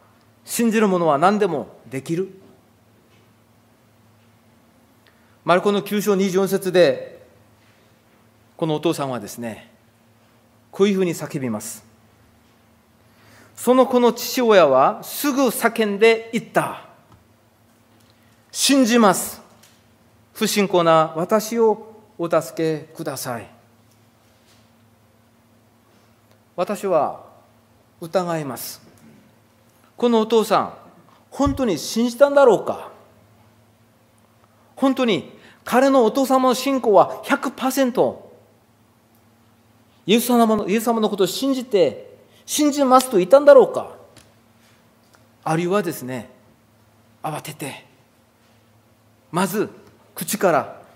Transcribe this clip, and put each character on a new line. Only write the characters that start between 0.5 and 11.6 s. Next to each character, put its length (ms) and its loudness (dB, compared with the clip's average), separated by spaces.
じ 100 0
る 80 2
者 180 0
は 120 2
何 200 2
で 80 2
も 200 -6
で 140 -10
き 140 -6
る。」 240 -10
マ 120 2
ル 60 0
コ 100 0
の 100 -2
九 180 -4
章 160 0
二 140 0
十 80 -2
四 100 0
節 240 -4
で、 480 2
こ 100 -8
の 100 -2
お 40 -10
父 140 -2
さ 100 -8
ん 60 -8
は 100 -8
で 80 -14
す 100 -18
ね、 320 -14
こ 140 -2
う 40 4
い 40 0
う 20 -2
ふ 60 -2
う 40 0
に 100 -2
叫 240 -10
び 120 -6
ま 100 -6